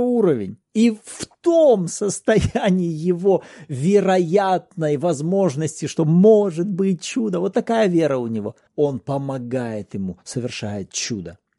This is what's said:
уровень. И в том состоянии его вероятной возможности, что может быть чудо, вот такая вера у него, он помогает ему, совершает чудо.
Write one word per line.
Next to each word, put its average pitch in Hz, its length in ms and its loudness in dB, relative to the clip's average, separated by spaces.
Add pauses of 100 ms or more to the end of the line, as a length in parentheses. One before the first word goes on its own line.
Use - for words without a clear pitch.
(160)
уровень. 147 420 0 (180)
И 226 160 4
в - 360 -12 (140)
том 294 460 4
состоянии 196 1000 0
его 175 540 0 (260)
вероятной 180 1300 0
возможности, 160 880 -2
что - 180 -2
может 190 640 4
быть 190 320 -2
чудо, 208 380 -4
вот 190 140 -4
такая 226 340 0
вера 160 320 2
у 120 80 -4
него, 110 280 -6 (200)
он 143 240 0
помогает 123 960 -6
ему, 95 280 -6
совершает 107 680 -8
чудо. 90 460 -8 (200)